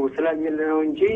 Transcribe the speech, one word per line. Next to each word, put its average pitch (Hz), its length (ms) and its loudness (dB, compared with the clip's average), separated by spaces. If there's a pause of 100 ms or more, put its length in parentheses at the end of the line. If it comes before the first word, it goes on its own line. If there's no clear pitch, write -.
ስለሚል 156 520 -2
ነው 156 200 0
እንጂ 156 200 -2 (140)